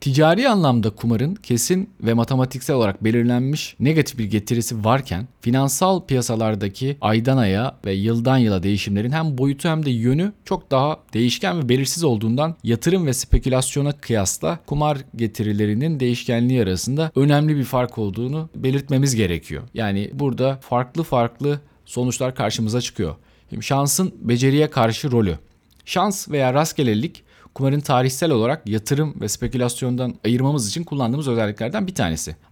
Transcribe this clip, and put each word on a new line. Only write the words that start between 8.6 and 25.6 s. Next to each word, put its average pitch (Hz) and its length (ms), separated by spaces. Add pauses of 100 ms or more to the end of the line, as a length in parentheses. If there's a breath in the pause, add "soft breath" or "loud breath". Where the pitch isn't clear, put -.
değişimlerin 104 500
hem 160 260
boyutu 139 300
hem 156 180
de 135 40
yönü 131 420 (120)
çok - 260
daha 139 260 (160)
değişken 123 460
ve 131 100
belirsiz 135 360
olduğundan 123 600
yatırım 165 420
ve 131 60
spekülasyona 131 800
kıyasla 135 760
kumar 147 320 (180)
getirilerinin 110 840
değişkenliği 120 600
arasında 127 540
önemli 147 400
bir 135 80
fark 123 340
olduğunu 120 580
belirtmemiz 135 600
gerekiyor. 85 460 (120)
Yani 101 400
burada 135 480
farklı 127 400
farklı 143 580 (240 soft breath)
sonuçlar 127 500
karşımıza 110 460
çıkıyor. 87 340 (360 soft breath)
Şimdi 110 140
şansın 143 560
beceriye 135 500
karşı 113 400
rolü. 104 280 (460)